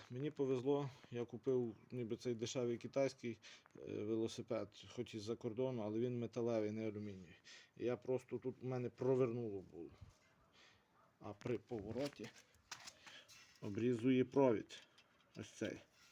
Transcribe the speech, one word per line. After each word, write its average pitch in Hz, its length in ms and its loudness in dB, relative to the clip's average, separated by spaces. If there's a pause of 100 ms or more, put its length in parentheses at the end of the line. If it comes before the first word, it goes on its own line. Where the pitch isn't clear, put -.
(100)
мені 135 200 -4
повезло, 139 600 2 (200)
я 120 140 -2
купив 120 520 0 (140)
ніби 120 260 -4
цей 123 180 -2
дешевий 117 440 0
китайський, 127 600 0 (380)
е, 104 260 -6
велосипед, 113 680 0 (260)
хоч 117 200 -4
і 113 40 -4
з-за 107 180 -4
кордону, 123 460 -2
але 107 160 0
він 123 200 2
металевий, 117 520 2
не 110 180 -2
алюмінієвий. 101 540 -8 (340)
І - 80 -6
я 120 120 2
просто 127 420 -2
тут, 127 240 -6
у 123 40 -4
мене 123 240 -2
провернуло 120 720 2
було. 85 280 -12 (1300)
А 104 120 -10
при 117 260 -2
повороті 117 720 -6 (1300)
обрізує 120 640 4
провід. 127 640 4 (480)
Ось 107 140 -10
цей. - 320 -6 (300)